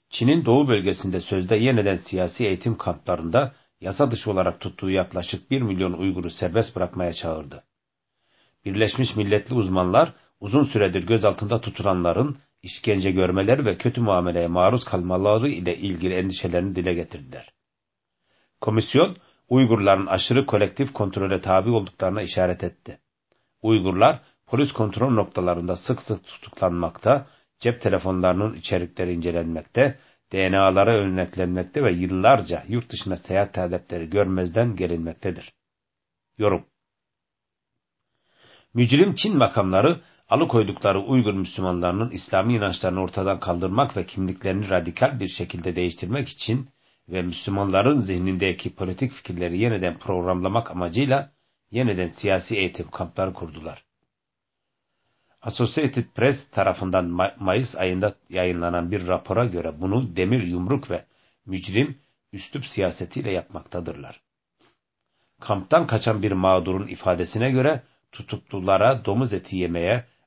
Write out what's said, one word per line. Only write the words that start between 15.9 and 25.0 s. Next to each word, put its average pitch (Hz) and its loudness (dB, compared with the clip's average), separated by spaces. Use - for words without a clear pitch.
endişelerini 92 -2
dile 90 -2
getirdiler. 69 -10
Komisyon, 123 2
Uygurların 101 4
aşırı 120 2
kolektif 104 0
kontrole 98 -2
tabi 95 2
olduklarına 98 -2
işaret 90 -2
etti. - -12
Uygurlar, 107 4
polis 135 0
kontrol 110 0